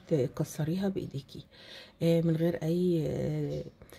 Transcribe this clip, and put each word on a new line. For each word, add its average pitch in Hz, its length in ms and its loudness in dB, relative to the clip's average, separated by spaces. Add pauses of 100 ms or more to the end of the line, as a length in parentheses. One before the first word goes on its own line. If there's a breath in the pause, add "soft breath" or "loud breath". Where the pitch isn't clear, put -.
تكسريها 160 840 0
بايديكي، - 560 -8 (580 loud breath)
آه، 165 180 4
من 165 140 4
غير 170 280 2
اي، 170 440 2
آه، 143 560 -2 (360 loud breath)